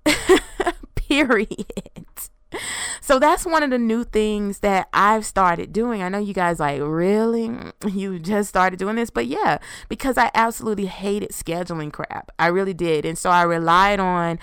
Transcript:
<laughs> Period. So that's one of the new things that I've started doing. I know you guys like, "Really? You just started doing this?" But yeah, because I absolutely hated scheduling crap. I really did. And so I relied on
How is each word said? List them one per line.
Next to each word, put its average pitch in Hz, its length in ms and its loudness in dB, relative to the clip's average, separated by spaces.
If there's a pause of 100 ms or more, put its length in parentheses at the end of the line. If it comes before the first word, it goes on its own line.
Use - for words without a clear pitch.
<laughs> - 920 2
Period. 233 720 0 (1400)
So 262 180 4
that's 302 260 4
one 320 180 2
of 285 60 0
the 254 80 2
new 233 260 0
things 208 560 -2
that 196 340 0
I've 208 320 4
started 175 480 0
doing. 220 280 -2
I 180 80 -4
know 196 80 -4
you 202 160 -4
guys 175 260 0
like, 143 220 -2
"Really? 214 680 0 (340)
You 196 340 -4
just 202 300 -2
started 185 300 2
doing 202 160 -4
this?" 233 140 -2
But 233 180 -4
yeah, 285 300 0 (320)
because 254 280 -2
I 240 160 2
absolutely 226 520 0
hated 202 460 -4
scheduling 165 600 -6
crap. - 480 -10
I 165 80 4
really 190 260 0
did. 160 320 0
And 165 120 -4
so - 120 0
I 175 140 6
relied 170 560 4
on 175 440 0